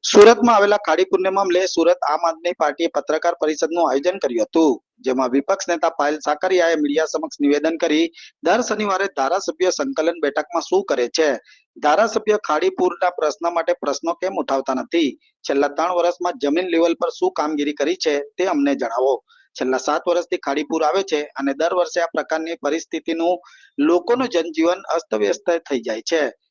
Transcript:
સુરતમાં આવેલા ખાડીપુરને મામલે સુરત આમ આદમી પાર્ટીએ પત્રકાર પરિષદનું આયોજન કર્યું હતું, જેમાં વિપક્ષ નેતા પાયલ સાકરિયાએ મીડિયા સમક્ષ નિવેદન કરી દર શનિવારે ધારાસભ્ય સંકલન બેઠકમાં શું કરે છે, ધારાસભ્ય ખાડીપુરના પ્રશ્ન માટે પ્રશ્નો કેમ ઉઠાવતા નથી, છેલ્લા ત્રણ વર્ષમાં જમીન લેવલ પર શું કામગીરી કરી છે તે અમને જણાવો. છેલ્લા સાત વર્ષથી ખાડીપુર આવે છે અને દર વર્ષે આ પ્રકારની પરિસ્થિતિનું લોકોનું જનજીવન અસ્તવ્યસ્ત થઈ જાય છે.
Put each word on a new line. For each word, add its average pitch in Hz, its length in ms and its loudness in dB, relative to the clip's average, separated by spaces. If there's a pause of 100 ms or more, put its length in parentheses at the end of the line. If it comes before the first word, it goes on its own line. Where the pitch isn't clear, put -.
(120)
સુરતમાં 226 420 8
આવેલા 202 220 4
ખાડીપુરને 185 520 0
મામલે 190 360 0
સુરત 175 320 2 (120)
આમ 156 180 0
આદમી 165 240 -2
પાર્ટીએ 165 360 -2
પત્રકાર 160 540 -2
પરિષદનું 156 480 0
આયોજન 147 280 0
કર્યું 123 260 -2
હતું, 151 400 2 (160)
જેમાં 127 300 -2
વિપક્ષ 139 400 -2
નેતા 165 200 0
પાયલ 151 300 -2
સાકરિયાએ 165 560 0
મીડિયા 151 300 0
સમક્ષ 156 360 -6
નિવેદન 147 360 2
કરી 165 340 0 (320)
દર 190 180 2
શનિવારે 202 440 -2
ધારાસભ્ય 175 640 -2
સંકલન 156 520 -2
બેઠકમાં 151 400 -2
શું 190 220 0
કરે 127 240 0
છે, 151 260 2 (440)
ધારાસભ્ય 214 720 2
ખાડીપુરના 180 600 0
પ્રશ્ન 165 440 -2
માટે 170 200 0
પ્રશ્નો 160 400 -4
કેમ 190 200 -6
ઉઠાવતા 135 400 -4
નથી, 131 440 -2 (320)
છેલ્લા 143 180 2
ત્રણ 160 240 -2
વર્ષમાં 175 500 -2
જમીન 165 260 -2
લેવલ 170 260 2
પર 165 160 -2
શું 180 220 -2
કામગીરી 151 420 -4
કરી 147 220 -2
છે 147 240 -2
તે 143 260 -4
અમને 143 300 0
જણાવો. 123 480 -2 (320)
છેલ્લા 127 220 -2
સાત 147 300 -2
વર્ષથી 175 300 -2
ખાડીપુર 151 460 -2
આવે 170 200 0
છે 160 200 -2
અને 139 300 -4
દર 160 200 -2
વર્ષે 175 280 0
આ 170 40 0
પ્રકારની 160 560 -4
પરિસ્થિતિનું 165 800 -2 (400)
લોકોનું 175 480 2
જનજીવન 165 540 0 (140)
અસ્તવ્યસ્ત 156 540 -2 (200)
થઈ 131 100 -2
જાય 113 220 -6
છે. 147 300 0 (200)